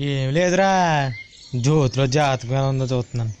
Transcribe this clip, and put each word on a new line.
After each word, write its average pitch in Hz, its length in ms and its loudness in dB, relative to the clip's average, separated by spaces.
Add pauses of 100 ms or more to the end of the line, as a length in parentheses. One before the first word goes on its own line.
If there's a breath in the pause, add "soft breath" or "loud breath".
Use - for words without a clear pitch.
ఏం 139 280 -2
లేదురా, 175 800 2 (440)
జ్యోతిలో 135 520 2
జాతకం 131 440 0
ఎలా 135 160 0
ఉందో 135 180 -2
చూస్తున్నాను. 120 540 -4